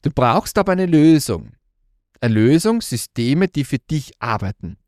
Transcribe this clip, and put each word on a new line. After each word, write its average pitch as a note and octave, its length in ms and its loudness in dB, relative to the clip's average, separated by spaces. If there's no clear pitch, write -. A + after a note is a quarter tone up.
Du - 100 -4
brauchst B2+ 460 0
aber G3 160 0
eine F#3 120 0
Lösung. D3+ 640 2
Eine A2+ 140 0
Lösung, E3 460 2
Systeme, C3 680 -2
die D3 160 -4
für C3 160 -4
dich - 400 -6
arbeiten. G#2 580 -8